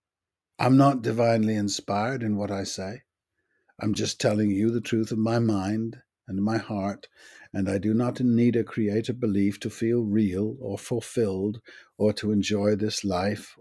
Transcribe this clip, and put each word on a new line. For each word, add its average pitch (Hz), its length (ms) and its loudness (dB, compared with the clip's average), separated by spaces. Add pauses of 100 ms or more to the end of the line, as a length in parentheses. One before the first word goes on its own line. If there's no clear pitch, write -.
(580)
I'm 127 180 6
not 135 260 6
divinely 113 520 2
inspired 104 680 -2
in 107 120 -2
what 101 140 -4
I 98 140 -4
say. - 380 -10 (760)
I'm 107 160 -2
just - 260 -4
telling 107 300 2
you 101 200 2
the 117 100 -2
truth 113 320 -2
of 107 60 -4
my 113 200 0
mind 110 640 -2 (240)
and 98 180 -4
my 113 140 0
heart, 101 500 -6 (460)
and 98 160 -2
I 98 80 0
do 104 160 0
not 123 260 0
need 120 340 4
a 117 80 2
creator 110 520 -2
belief 104 460 0
to 110 100 -6
feel 117 320 0
real 104 580 0
or 104 160 -6
fulfilled 107 840 -4 (340)
or 104 160 2
to 107 200 -2
enjoy 101 440 2
this 104 260 -4
life 98 580 -2